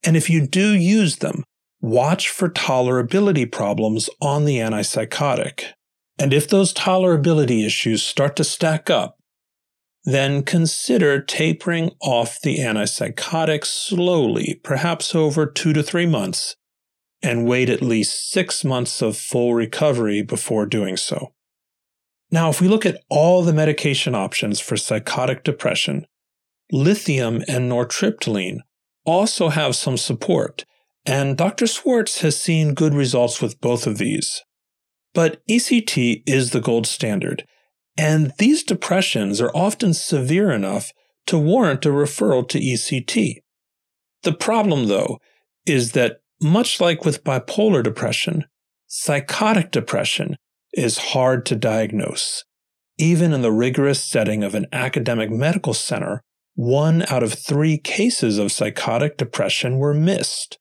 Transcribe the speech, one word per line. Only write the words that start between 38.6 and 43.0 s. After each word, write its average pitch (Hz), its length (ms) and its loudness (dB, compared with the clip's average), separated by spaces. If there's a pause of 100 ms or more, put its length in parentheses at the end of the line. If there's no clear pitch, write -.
depressions 113 800 -2
are 120 120 0
often 185 400 0
severe 156 580 0
enough 104 420 -4 (320)
to 170 120 0
warrant 156 480 2
a 151 40 4
referral 139 580 0
to - 120 -2
E 127 180 0
C - 240 -4